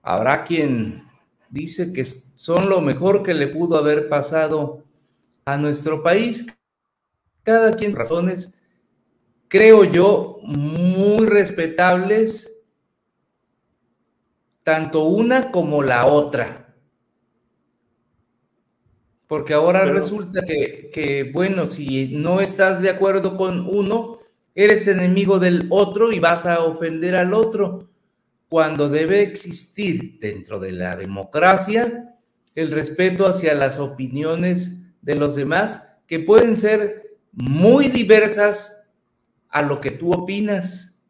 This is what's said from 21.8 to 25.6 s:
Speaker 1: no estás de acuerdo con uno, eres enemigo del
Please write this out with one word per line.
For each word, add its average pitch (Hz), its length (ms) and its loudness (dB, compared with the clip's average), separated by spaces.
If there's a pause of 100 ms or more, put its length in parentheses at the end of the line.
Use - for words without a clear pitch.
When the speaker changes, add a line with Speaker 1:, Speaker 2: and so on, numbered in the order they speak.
Speaker 1:
no 156 320 -2
estás 190 400 0
de 190 100 2
acuerdo 190 460 0
con 180 300 -4
uno, 202 520 -4 (360)
eres 202 320 4
enemigo 190 520 2
del 175 320 2